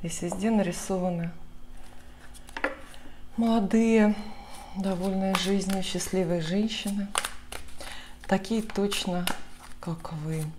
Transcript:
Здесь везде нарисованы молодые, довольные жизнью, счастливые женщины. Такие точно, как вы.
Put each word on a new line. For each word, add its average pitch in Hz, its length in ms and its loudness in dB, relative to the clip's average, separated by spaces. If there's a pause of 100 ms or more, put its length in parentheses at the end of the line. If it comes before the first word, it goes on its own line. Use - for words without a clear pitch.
Здесь 170 200 -4
везде 185 300 0
нарисованы 180 800 2 (2000)
молодые, 226 760 6 (640)
довольные 190 580 2
жизнью, 190 480 2
счастливые 175 600 2
женщины. 202 680 0 (1200)
Такие 202 340 2
точно, 196 640 0 (540)
как 170 340 -6
вы. 156 300 -4 (160)